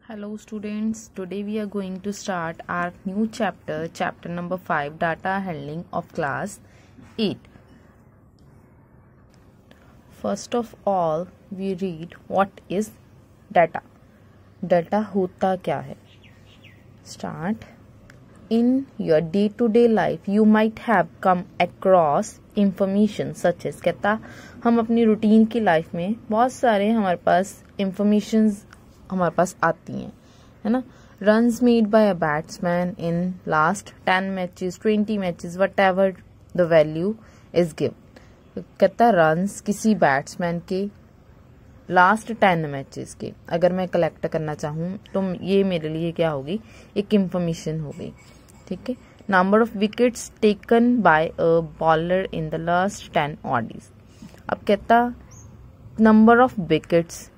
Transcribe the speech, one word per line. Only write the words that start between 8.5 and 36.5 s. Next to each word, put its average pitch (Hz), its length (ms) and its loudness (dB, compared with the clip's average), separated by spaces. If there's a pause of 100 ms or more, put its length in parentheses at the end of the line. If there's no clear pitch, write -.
First - 440 -8
of 240 200 -6 (120)
all, 170 400 -2 (240)
we 196 260 -6
read 170 360 -8 (160)
what 196 400 -2
is 196 220 -4 (600)
data. 165 320 0 (840)
Data 175 360 0 (120)
होता 190 440 -2
क्या 156 200 -4
है? 135 180 -12 (1120)
Start. 170 580 -10 (840)
In 247 340 2 (160)
your 165 300 2
day-to-day 214 580 2
life, 165 400 0
you 208 160 4
might 214 460 4
have 180 180 4 (140)
come 180 220 2 (160)
across 175 720 2 (240)
information 196 760 0
such 175 300 -2
as, 147 140 -8
कहता, 208 380 -2 (460)
हम 233 140 4
अपनी 233 260 2
रूटीन 220 420 4
की 226 140 -2
लाइफ 165 340 0
में 180 200 -4 (160)
बहुत 240 220 2
सारे 214 380 2
हमारे 196 360 0
पास 180 360 0 (180)
इन्फॉर्मेशंस 208 840 0 (460)
हमारे 180 260 0
पास 180 180 0 (100)
आती - 280 -2
हैं, - 200 -10 (520)
है 208 60 -2
ना? 254 120 0 (400)
Runs 220 400 4
made 233 280 4
by 220 120 6
a 202 120 2
batsman 175 840 -2
in 170 180 -2 (300)
last 160 440 0 (160)
ten 190 300 0
matches, 180 420 -8
twenty 214 400 -2
matches, 175 400 -6
whatever 190 480 2 (480)